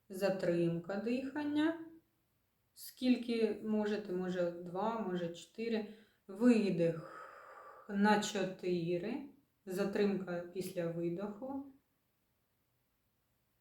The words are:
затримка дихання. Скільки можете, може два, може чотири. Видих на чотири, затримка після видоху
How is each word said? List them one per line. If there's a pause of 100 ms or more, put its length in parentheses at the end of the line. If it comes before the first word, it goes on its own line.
затримка
дихання. (920)
Скільки
можете,
може
два,
може
чотири. (340)
Видих (760)
на
чотири, (360)
затримка (100)
після
видоху (1900)